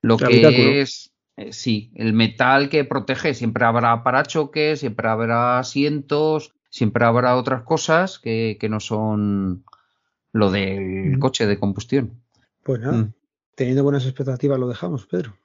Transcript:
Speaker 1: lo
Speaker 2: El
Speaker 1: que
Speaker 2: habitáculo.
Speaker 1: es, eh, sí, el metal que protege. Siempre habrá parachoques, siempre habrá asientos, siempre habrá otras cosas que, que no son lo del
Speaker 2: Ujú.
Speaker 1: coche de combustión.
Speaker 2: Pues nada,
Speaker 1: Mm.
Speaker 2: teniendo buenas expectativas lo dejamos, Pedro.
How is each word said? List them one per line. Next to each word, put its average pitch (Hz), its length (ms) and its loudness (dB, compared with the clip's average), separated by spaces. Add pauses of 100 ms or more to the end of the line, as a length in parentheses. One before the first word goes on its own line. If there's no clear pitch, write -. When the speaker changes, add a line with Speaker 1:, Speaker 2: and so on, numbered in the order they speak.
Speaker 1:
lo 113 140 4
Speaker 2:
El 117 60 2
Speaker 1:
que - 60 0
Speaker 2:
habitáculo. 127 440 6
Speaker 1:
es, 139 420 -4 (240)
eh, 107 160 -16
sí, 110 420 -4
el 113 200 -2
metal 127 560 2
que 147 140 2
protege. 135 500 -4
Siempre 113 320 -2
habrá 117 360 2
parachoques, 151 800 -2
siempre 113 280 -4
habrá 117 500 0
asientos, 147 960 -2 (160)
siempre 117 340 0
habrá 123 320 4
otras 127 260 -2
cosas 165 560 0
que, 113 400 -2
que 110 120 -4
no 107 100 -4
son 104 840 -2 (680)
lo 104 180 4
del 95 640 -2
Speaker 2:
Ujú. 131 80 0
Speaker 1:
coche 131 260 0
de 101 120 0
combustión. 107 640 -4 (400)
Speaker 2:
Pues 127 180 -4
nada, 127 160 -2
Speaker 1:
Mm. 110 160 -2 (420)
Speaker 2:
teniendo 131 300 0
buenas 139 220 0
expectativas 135 520 -4
lo 123 100 -2
dejamos, 123 380 -8
Pedro. 147 380 -8